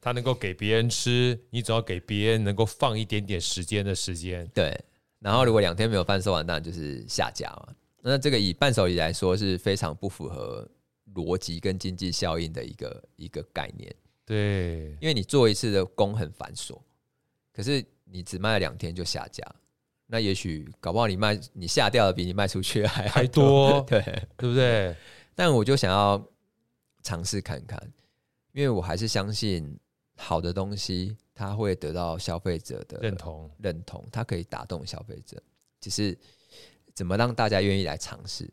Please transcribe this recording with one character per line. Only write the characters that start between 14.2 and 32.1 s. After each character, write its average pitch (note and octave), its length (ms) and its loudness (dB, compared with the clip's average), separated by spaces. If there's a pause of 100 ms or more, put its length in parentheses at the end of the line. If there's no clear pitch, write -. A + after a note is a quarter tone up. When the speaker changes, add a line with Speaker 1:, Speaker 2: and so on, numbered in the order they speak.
Speaker 1:
对。 F2 760 -2
Speaker 2:
因 D3+ 60 -4
为 D#3+ 80 2
你 G#2+ 80 0
做 B2 260 6
一 G#2 60 4
次 A2+ 160 -2
的 G2 140 4
工 G2+ 320 0
很 E2 160 -4
繁 - 200 -12
琐， - 240 -12 (760)
可 G#2+ 100 -8
是 C3 220 -2 (220)
你 F2+ 180 -12
只 F2+ 160 -8
卖 A2 140 2
了 G#2 40 4
两 D#2 180 -2
天 E2 160 -6
就 F2 120 -6
下 - 260 -4
架， - 140 -12 (600)
那 A2+ 140 -4
也 G2+ 160 2
许 D#2 340 -6 (120)
搞 E2+ 120 -4
不 G2+ 60 2
好 A#2 80 4
你 F#2+ 100 0
卖， G#2 240 2 (120)
你 F2+ 160 -12
下 A#2 200 4
掉 A2 180 6
的 F#2+ 60 4
比 F2+ 120 -2
你 F2+ 80 -4
卖 G2 160 0
出 - 120 -2
去 G#2 240 0
还 G#2 200 0
要 G#2 80 -2
多。 - 20 -4
Speaker 1:
还 B2 140 4
多， C#3 540 8
Speaker 2:
<laughs> C3 60 -8
对。 A2+ 120 6 (360)
Speaker 1:
对 B2 140 -2
不 A#2+ 60 2
对？ A2 400 4 (380)
Speaker 2:
但 F3 160 4
我 A#2+ 140 6
就 C3+ 100 4
想 G#2 160 2
要 G2+ 320 6 (800)
尝 E2+ 220 -6
试 G2 160 -4
看 C#2+ 240 -8
看， - 160 -12 (720)
因 C#3 100 -2
为 C#3 60 2
我 G2+ 140 2
还 E2 120 -2
是 G#2+ 140 -2
相 G#2 240 -2
信 F2+ 460 -2 (380)
好 E2 260 -2
的 E2+ 100 -2
东 G2 240 -4
西 F#2+ 400 -6 (180)
它 G2+ 200 -8
会 G#2 200 0
得 D#2 160 -8
到 E2+ 280 -4